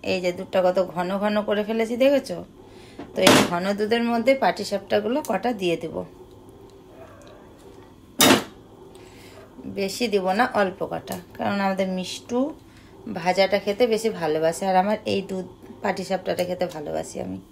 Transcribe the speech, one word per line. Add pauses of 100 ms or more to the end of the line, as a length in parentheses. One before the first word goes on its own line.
(120)
এই
যে
দুধটা
কত (160)
ঘন (120)
ঘন (140)
করে
ফেলেছি,
দেখেছো? (760)
তো
এই (140)
ঘন (140)
দুধের
মধ্যে (120)
পাটিসাপটাগুলো (120)
কটা (120)
দিয়ে
দেব, (3750)
বেশি
দেব (140)
না, (160)
অল্প (120)
কটা, (200)
কারণ
আমাদের (100)
মিষ্টু (800)
ভাজাটা
খেতে (100)
বেশি (100)
ভালোবাসে,
আর
আমার (160)
এই (100)
দুধ (360)
পাটিসাপটাটা
খেতে (100)
ভালোবাসি (100)
আমি। (120)